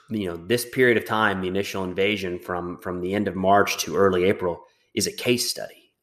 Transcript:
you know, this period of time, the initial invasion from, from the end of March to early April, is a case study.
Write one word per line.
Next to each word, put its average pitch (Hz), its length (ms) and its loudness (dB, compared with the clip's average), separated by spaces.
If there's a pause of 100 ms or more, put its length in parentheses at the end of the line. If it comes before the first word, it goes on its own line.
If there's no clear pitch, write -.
(100)
you 104 180 -4
know, 85 80 -6
this 107 280 -2
period 123 320 4
of 104 80 -2
time, 107 360 0
the 92 80 -2
initial 98 340 -4
invasion 92 560 -2
from, 90 420 -6
from 90 200 -6
the 90 140 -4
end 104 120 0
of 92 80 -4
March 95 440 4
to 82 180 -4
early 92 280 4
April, 92 400 0 (300)
is 101 140 0
a 98 40 -8
case - 380 -2
study. - 420 -10 (100)